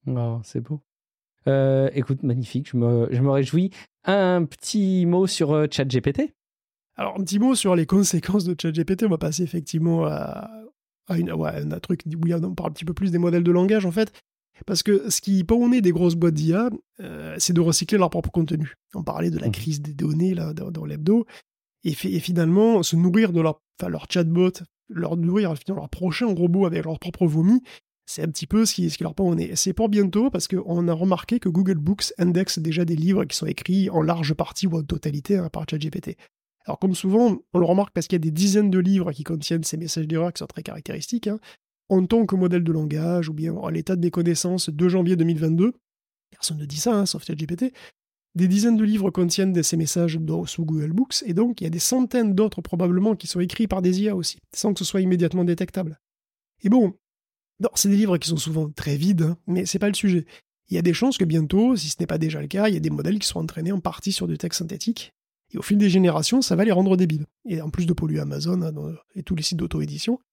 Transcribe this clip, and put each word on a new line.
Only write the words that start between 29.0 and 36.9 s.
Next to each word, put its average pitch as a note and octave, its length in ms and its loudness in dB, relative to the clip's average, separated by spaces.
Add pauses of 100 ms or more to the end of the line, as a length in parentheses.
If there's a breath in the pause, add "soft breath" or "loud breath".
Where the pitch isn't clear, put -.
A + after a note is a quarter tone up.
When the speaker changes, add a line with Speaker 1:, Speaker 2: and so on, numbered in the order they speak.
Speaker 2:
leur D#3+ 100 -6
pend G3 120 0
au E3+ 80 2
nez. E3 200 -2
C'est F#3+ 180 -2
pour A3+ 160 0
bientôt, G#3 400 2
parce F3+ 200 -4
qu'on F3 400 0
a E3+ 40 2
remarqué F#3 460 0
que F#3+ 100 -2
Google F#3 300 2
Books E3+ 400 -2
indexe F3+ 400 0
déjà E3 260 0
des E3 120 0
livres F#3 280 2
qui C#3+ 120 -6
sont D#3+ 100 -4
écrits F#3 440 0
en E3 120 0
large D#3+ 320 0
partie - 320 -4
ou E3 100 0
en D#3 60 -2
totalité, D3 560 -4
hein, E3+ 100 -4
par D#3+ 220 -8
chat D#3 80 -4
G D#3 100 -4
P - 120 -8
T. - 160 -12 (500 soft breath)
Alors, - 120 -8
comme F#3+ 160 0